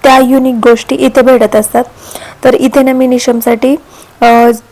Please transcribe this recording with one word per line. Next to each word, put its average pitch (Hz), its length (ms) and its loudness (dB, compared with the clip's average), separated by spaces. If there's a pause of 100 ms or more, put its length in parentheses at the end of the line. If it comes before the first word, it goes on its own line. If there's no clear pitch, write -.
त्या 262 160 4
युनिक 254 360 0
गोष्टी 233 420 -2
इथे 277 260 0
भेटत 226 340 0
असतात. 233 280 -2 (600)
तर 254 100 2
इथे 262 280 0
ना, 262 100 0
मी 254 140 0
निशमसाठी, 247 720 -2 (440)
अ, 233 300 4 (220)